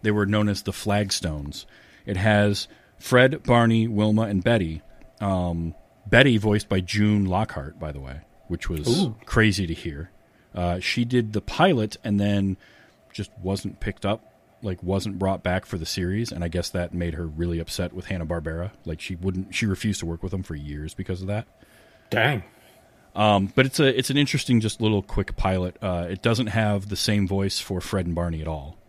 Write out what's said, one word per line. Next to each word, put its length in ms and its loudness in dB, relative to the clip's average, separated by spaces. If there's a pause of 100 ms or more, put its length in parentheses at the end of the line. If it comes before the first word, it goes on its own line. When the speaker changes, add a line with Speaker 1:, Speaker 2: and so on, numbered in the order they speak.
Speaker 1:
They 100 0
were 140 2
known 240 2
as 140 -4
the 100 -4
Flagstones. 920 -2 (400)
It 120 -2
has 500 4 (300)
Fred, 460 4
Barney, 440 4
Wilma, 360 2
and 200 0
Betty. 380 2 (400)
Um, 540 -2 (320)
Betty 300 6
voiced 320 0
by 100 2
June 460 2
Lockhart, 540 -4
by 120 -8
the 80 -10
way, 220 -12 (260)
which 220 -4
was 180 -2
Speaker 2:
Ooh. 280 2 (100)
Speaker 1:
crazy 420 2
to 60 -4
hear. 380 -10 (440)
Uh, 240 -2
she 260 -2
did 280 0
the 80 -2
pilot 640 2
and 160 2
then 380 2 (560)
just 160 -8 (140)
wasn't 360 -6
picked 260 -6
up, 280 -4 (300)
like, 180 -6
wasn't 380 -2
brought 240 -2
back 220 -2
for 120 -8
the 80 -6
series, 460 -2
and 120 -6
I 40 -2
guess 220 -2
that 240 -4
made 200 -2
her 140 -6
really 320 -2
upset 340 -6
with 120 -10
Hanna-Barbera. 680 -6 (140)
Like, 160 -6
she 140 -8
wouldn't, 380 -4
she 120 -2
refused 340 0
to 60 -8
work 180 -6
with 80 -6
them 120 -4
for 120 -8
years 400 -8
because 260 -6
of 60 -8
that. 200 -4 (600)
Speaker 2:
Dang. 340 2 (720)
Speaker 1:
Um, 400 4
but 100 6
it's 140 -4
a, 180 4
it's 120 -2
an 80 2
interesting, 440 2
just 200 -2
little 200 2
quick 340 -4
pilot. 460 0
Uh, 280 -2
it 120 -8
doesn't 260 2
have 420 0
the 60 -4
same 320 0
voice 320 -2
for 220 -4
Fred 240 -2
and 100 -2
Barney 260 -2
at 60 -6
all 300 -8 (120)